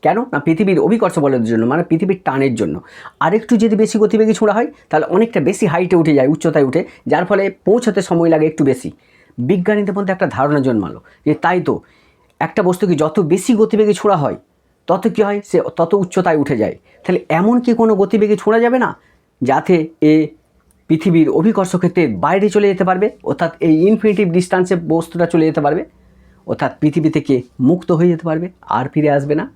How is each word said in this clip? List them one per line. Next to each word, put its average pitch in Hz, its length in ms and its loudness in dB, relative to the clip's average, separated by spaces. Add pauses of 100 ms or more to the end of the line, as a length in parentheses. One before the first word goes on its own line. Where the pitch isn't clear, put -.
কেন? 170 120 2 (140)
না, - 140 -4
পৃথিবীর 165 420 2
অভিকর্ষ 214 320 0
বলের 135 300 0
জন্য, 113 160 0
মানে 147 240 0
পৃথিবীর 185 360 0
টানের 135 340 0
জন্য। 82 160 -2 (440)
আর 160 200 0
একটু 226 140 -2 (100)
যদি 220 120 2
বেশি 214 280 0
গতিবেগে 214 360 2
ছোঁড়া 214 180 2
হয়, 247 100 -2 (220)
তাহলে 156 160 0 (100)
অনেকটা 220 240 0 (100)
বেশি - 160 -2
হাইটে 175 360 0
উঠে 156 160 2
যায়, 131 160 2
উচ্চতায় 156 360 0
উঠে, 160 120 0 (260)
যার 151 180 0
ফলে 196 180 0 (220)
পৌঁছাতে 202 360 0
সময় 170 280 0
লাগে 156 220 2
একটু 156 120 -2
বেশি। 135 260 -2 (480)
বিজ্ঞানীদের 196 600 0
মধ্যে 190 180 -4
একটা 185 200 -2
ধারণা 147 240 0
জন্মালো 104 400 -2 (260)
যে 151 80 2 (100)
তাই 180 240 0
তো, 131 60 0 (680)
একটা 165 220 -4
বস্তুকে 180 320 0
যত 151 240 -2
বেশি 190 320 0 (100)
গতিবেগে 208 380 2
ছোঁড়া 196 240 2
হয়, 107 140 -2 (500)
তত 196 160 -2 (100)
কী - 140 -2
হয়? 202 120 -4 (100)
সে 185 80 0 (180)
তত 170 180 0
উচ্চতায় 180 500 0
উঠে 139 180 -2
যায়। 101 140 -2 (280)
তাহলে 180 160 -2 (100)
এমন 190 300 2
কি 240 140 -2
কোনো 226 220 2
গতিবেগে 202 400 2
ছোঁড়া 214 240 0
যাবে 240 200 0
না, 226 100 -2 (520)
যাতে 139 340 0 (260)
এ 151 120 4 (760)
পৃথিবীর 160 400 2
অভিকর্ষ 190 460 0
ক্ষেত্রের 175 340 0 (160)
বাইরে 190 240 0
চলে 202 220 2
যেতে 185 180 0
পারবে, 185 180 0 (160)
অর্থাৎ - 360 -4
এই 165 160 4 (120)
ইনফিনিটিভ 214 380 2 (120)
ডিস্ট্যান্সে 185 380 0 (180)
বস্তুটা 165 400 -2
চলে 160 120 2
যেতে 156 160 0
পারবে, 147 200 0 (680)
অর্থাৎ 127 240 -4 (100)
পৃথিবী 156 280 0
থেকে 143 260 0 (260)
মুক্ত 165 300 0
হয়ে 175 220 2
যেতে 165 160 -6
পারবে, 160 180 -4 (300)
আর - 160 -4
ফিরে 151 240 2
আসবে 143 180 -2
না? 175 100 -4 (100)